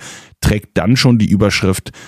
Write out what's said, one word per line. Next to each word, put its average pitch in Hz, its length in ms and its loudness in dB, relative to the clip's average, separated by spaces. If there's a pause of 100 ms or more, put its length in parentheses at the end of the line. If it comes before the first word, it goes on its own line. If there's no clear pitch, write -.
(400)
trägt - 380 -2
dann 104 180 2
schon 123 220 4
die 107 100 2
Überschrift 98 600 0 (180)